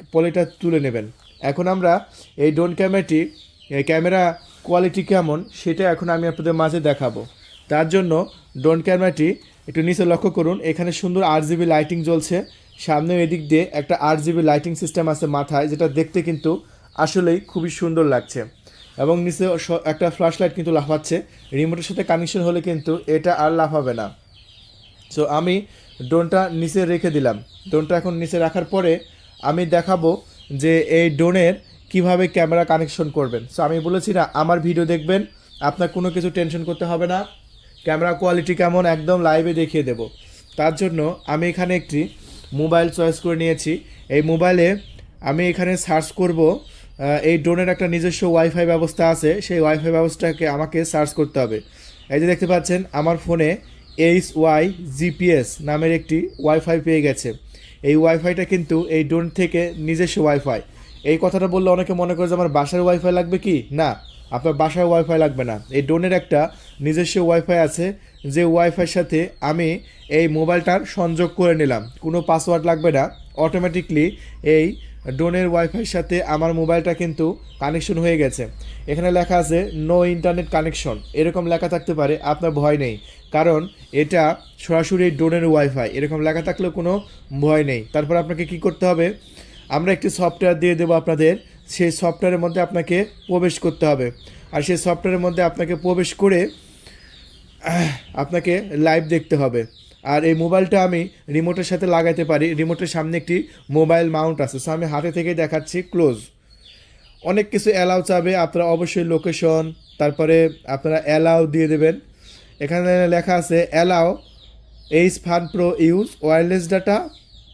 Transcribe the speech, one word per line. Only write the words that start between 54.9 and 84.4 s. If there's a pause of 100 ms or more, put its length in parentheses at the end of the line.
জি
পি
এস
নামের
একটি (100)
ওয়াইফাই
পেয়ে
গেছে। (500)
এই
ওয়াইফাইটা
কিন্তু
এই
ড্রোন
থেকে
নিজস্ব
ওয়াইফাই। (420)
এই
কথাটা
বললে
অনেকে
মনে
করে
যে
আমার
বাসার
ওয়াইফাই
লাগবে
কি,
না, (220)
আপনার
বাসায়
ওয়াইফাই
লাগবে
না। (100)
এই
ড্রোনের
একটা (300)
নিজস্ব
ওয়াইফাই
আছে, (320)
যে
ওয়াইফাইয়ের
সাথে (120)
আমি (300)
এই
মোবাইলটার
সংযোগ
করে
নিলাম। (120)
কোনো
পাসওয়ার্ড
লাগবে
না, (260)
অটোমেটিকলি (260)
এই (360)
ড্রোনের
ওয়াইফাইয়ের
সাথে
আমার
মোবাইলটা
কিন্তু (220)
কানেকশন
হয়ে
গেছে। (400)
এখানে
লেখা
আছে, (160)
"No
internet
connection", (180)
এরকম
লেখা
থাকতে
পারে,
আপনার
ভয়
নেই, (340)
কারণ (240)
এটা (220)